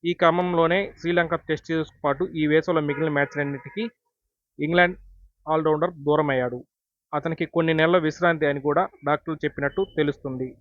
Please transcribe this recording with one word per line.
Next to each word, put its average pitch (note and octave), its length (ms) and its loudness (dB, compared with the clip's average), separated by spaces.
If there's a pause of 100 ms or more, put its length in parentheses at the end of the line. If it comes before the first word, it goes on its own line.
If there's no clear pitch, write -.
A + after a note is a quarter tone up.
ఈ F3 120 0
క్రమంలోనే F3 600 4 (180)
శ్రీలంక E3+ 400 0 (100)
టెస్ట్ D#3 220 -4
సిరీస్కు D#3+ 340 -4
పాటు C#3+ 200 0 (160)
ఈ D3+ 120 2
వేసవిలో D#3+ 360 2
మిగిలిన D3 300 -2
మ్యాచ్లన్నిటికీ C#3+ 680 -4 (800)
ఇంగ్లాండ్ F3 320 2 (560)
ఆల్రౌండర్ D#3 400 0 (140)
దూరమయ్యాడు. C3 500 0 (600)
అతనికి D#3+ 280 -4 (100)
కొన్ని E3 240 2
నెలల E3+ 280 6
విశ్రాంతి D#3+ 420 0
అని C#3+ 180 -4
కూడా D#3+ 160 2 (240)
డాక్టర్లు D3+ 360 -2
చెప్పినట్టు C#3+ 400 -2 (160)
తెలుస్తుంది. C3 500 -4 (100)